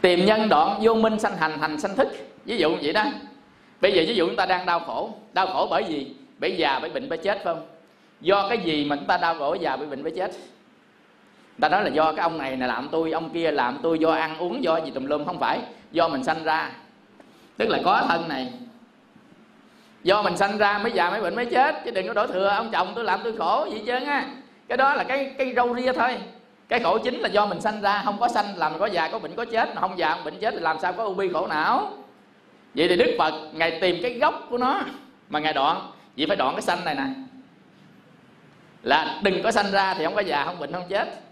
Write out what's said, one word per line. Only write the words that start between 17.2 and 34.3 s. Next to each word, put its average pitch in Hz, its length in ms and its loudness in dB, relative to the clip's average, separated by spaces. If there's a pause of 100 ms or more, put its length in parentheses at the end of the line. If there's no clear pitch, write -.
Tức 113 120 0
là 139 160 2
có 202 240 4
thân 165 200 0
này, 131 240 -6 (1500)
do 202 200 4
mình 180 140 0
sanh 208 220 2
ra 208 200 4
mới 208 140 -2
già, 180 180 2
mới 208 100 -2
bệnh, 190 160 -2
mới 240 100 -2
chết. 262 380 2
Chứ 240 60 -6
đừng 190 160 -2
có - 80 -6
đổ 208 120 2
thừa 190 220 0
ông 202 240 0
chồng 185 220 0
tôi 233 100 -4
làm 196 200 0
tôi 226 120 -4
khổ 208 340 0
gì 214 80 -8
hết 214 80 -10
trơn 254 180 -2
á. 285 220 -2 (420)
Cái 247 100 -2
đó 277 160 4
là 208 100 0
cái, 262 340 -2
cái 254 180 -2
râu 240 200 2
ria 254 160 0
thôi. 247 240 0 (520)
Cái 139 120 2
khổ 170 180 4
chính 240 220 -2
là 233 80 -2
do 202 180 4
mình 185 140 -4
sanh 214 200 -2
ra, 202 240 2
không 208 160 -2
có 240 80 2
sanh 202 280 0
làm 160 220 -2
có 196 80 0
già, 170 220 0
có 208 100 -4
bệnh, 160 180 -8
có 233 80 -4
chết. 226 300 0
Mà 175 60 -6
không 185 180 -2
già, 160 160 2
không 170 100 -10
bệnh, 156 160 -8
chết 220 140 -2
thì 190 60 -8
làm 160 180 0
sao 185 140 -2
có 220 120 -4
u 196 100 -2
bi 196 180 -2
khổ 175 140 -2
não? 214 460 0 (840)
Vậy 156 140 4
thì 175 80 4
Đức - 220 4
Phật 160 160 2 (180)
Ngài 165 280 0
tìm 175 220 2
cái 247 160 -4
gốc 302 320 0